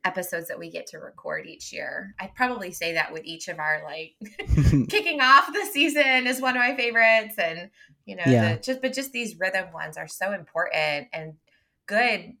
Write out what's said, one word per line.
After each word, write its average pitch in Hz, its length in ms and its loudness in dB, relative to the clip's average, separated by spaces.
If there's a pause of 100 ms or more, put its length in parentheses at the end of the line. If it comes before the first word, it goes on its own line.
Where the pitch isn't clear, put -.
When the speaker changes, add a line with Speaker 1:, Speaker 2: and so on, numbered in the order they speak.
Speaker 1:
episodes 175 440 -4
that - 100 -10
we 165 100 -12
get 170 160 -10
to 156 140 -16
record - 480 -10
each - 240 -16
year. 151 480 -10
I'd 190 160 -12
probably 226 380 -2
say 170 220 -4
that 156 180 -2
with 160 100 -10
each 165 240 -12
of 165 100 -10
our, 156 280 -2
like, 160 340 -12
<laughs> - 180 -16
Speaker 2:
<laughs> - 520 4
Speaker 1:
kicking 339 320 0
off 269 260 8
the 381 240 -4
season 277 560 2
is 254 140 -2
one 254 160 0
of - 20 0
my 254 160 2
favorites. 226 640 4
And, 170 320 -4 (340)
you - 140 -14
know, 175 80 -6
Speaker 2:
Yeah. 113 300 6
Speaker 1:
the, - 60 -8
just, 262 200 -4
but 262 100 0
just 262 220 -6
these 214 260 -6
rhythm 185 320 -2
ones 156 240 -10
are 160 140 -12
so 196 240 -2
important 156 800 -2
and 156 220 -12 (520)
good 214 520 0